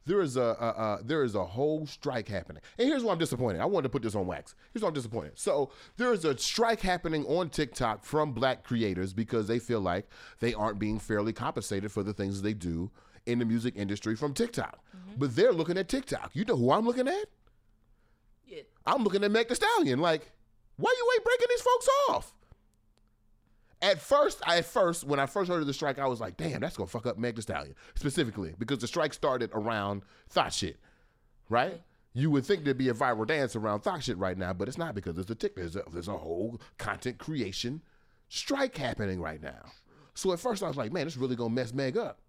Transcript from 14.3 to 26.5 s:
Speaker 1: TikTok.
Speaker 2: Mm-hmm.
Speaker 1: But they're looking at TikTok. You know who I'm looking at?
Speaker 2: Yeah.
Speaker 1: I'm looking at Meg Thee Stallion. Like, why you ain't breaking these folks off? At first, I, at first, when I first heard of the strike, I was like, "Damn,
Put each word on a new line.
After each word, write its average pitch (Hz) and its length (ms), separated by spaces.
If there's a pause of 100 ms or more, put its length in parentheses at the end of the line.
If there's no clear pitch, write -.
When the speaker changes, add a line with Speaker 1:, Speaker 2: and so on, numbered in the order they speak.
Speaker 1:
TikTok. 233 420 (180)
Speaker 2:
Mm-hmm. - 220
Speaker 1:
But 131 180
they're 220 160
looking 170 280
at 185 100
TikTok. - 460
You 151 100
know 214 100
who 123 160
I'm 214 140
looking 247 220
at? 403 180 (1200)
Speaker 2:
Yeah. 165 140 (260)
Speaker 1:
I'm 240 160
looking 196 220
at 208 40
Meg 226 200
Thee 247 60
Stallion. 370 440
Like, 160 320 (460)
why 494 200
you 480 180
ain't 427 100
breaking 480 240
these 480 120
folks 494 260 (220)
off? - 240 (1500)
At 185 200
first, 294 440
I, 170 120
at 165 80
first, 170 400
when 139 160
I 139 60
first 190 220
heard 175 120
of 143 60
the 139 60
strike, 139 260
I 135 80
was 120 120
like, 98 160
"Damn, 160 240